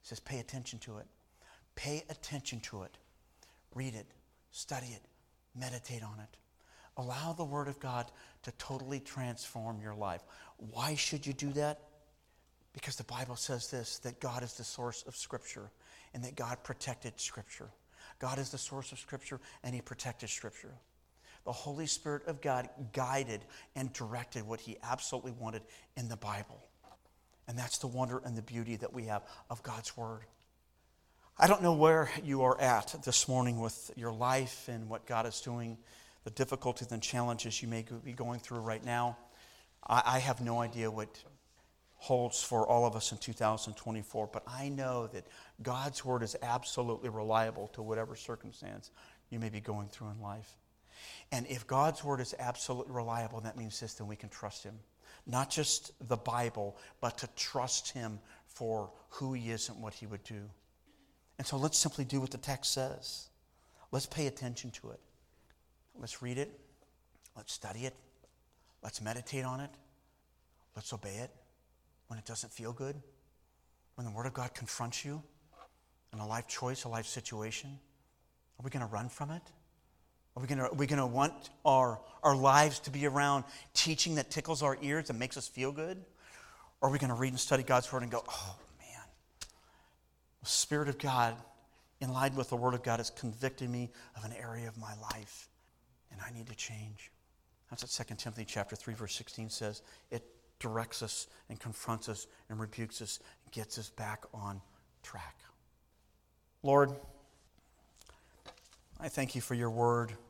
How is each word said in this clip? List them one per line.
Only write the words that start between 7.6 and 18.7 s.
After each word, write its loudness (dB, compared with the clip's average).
of -8
God -2
to -10
totally -6
transform -6
your -6
life. -2
Why 0
should -2
you -2
do -2
that? 0
Because -8
the -8
Bible -6
says -4
this, -4
that -8
God -2
is -8
the -10
source -6
of -12
Scripture -8
and -6
that -8
God -4
protected -6
Scripture. -8
God -2
is -4
the -8
source -8